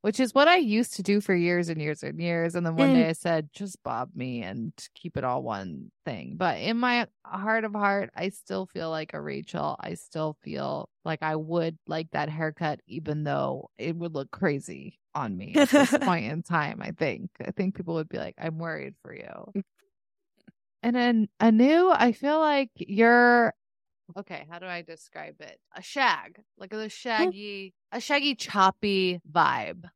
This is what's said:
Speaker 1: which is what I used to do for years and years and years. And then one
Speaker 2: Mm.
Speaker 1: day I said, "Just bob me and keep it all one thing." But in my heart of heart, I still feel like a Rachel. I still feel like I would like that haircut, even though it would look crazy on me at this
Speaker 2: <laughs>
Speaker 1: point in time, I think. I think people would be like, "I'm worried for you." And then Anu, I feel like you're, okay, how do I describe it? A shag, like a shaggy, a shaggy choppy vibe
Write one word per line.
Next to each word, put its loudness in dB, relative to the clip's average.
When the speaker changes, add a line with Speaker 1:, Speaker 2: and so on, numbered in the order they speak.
Speaker 1:
which -2
is 2
what 8
I 8
used 2
to -8
do 4
for -2
years 2
and -4
years -6
and -10
years. -2
And -2
then -2
one 6
Speaker 2:
Mm. 6
Speaker 1:
day 6
I 0
said, -2
"Just -12
bob -6
me -6
and -8
keep -12
it -4
all -2
one -8
thing." -10
But -2
in -4
my 0
heart -2
of -6
heart, 0
I -4
still -8
feel -8
like -6
a -8
Rachel. -6
I -10
still -6
feel -6
like -4
I -2
would -2
like -6
that -2
haircut, -4
even -6
though -4
it -4
would -8
look -6
crazy -4
on -4
me -12
at 8
this 6
Speaker 2:
<laughs> 2
Speaker 1:
point -4
in -6
time, -2
I -8
think. -4
I -8
think -4
people -6
would -4
be -8
like, -8
"I'm -6
worried -8
for -16
you." -10
And 0
then 4
Anu, 8
I 4
feel 0
like 2
you're, 6
okay, -14
how -14
do -14
I -8
describe -16
it? -20
A -16
shag, -2
like -14
a -6
shaggy, -4
a -6
shaggy 0
choppy 2
vibe 2